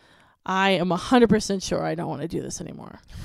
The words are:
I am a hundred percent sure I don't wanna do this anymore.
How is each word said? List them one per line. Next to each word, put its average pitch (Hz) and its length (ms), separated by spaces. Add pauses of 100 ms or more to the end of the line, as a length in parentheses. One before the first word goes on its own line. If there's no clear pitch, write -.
(440)
I 190 280
am 180 200
a 170 60
hundred 240 320
percent 202 320
sure - 240
I 160 80
don't 160 160
wanna 147 180
do 170 140
this - 200
anymore. - 380 (260)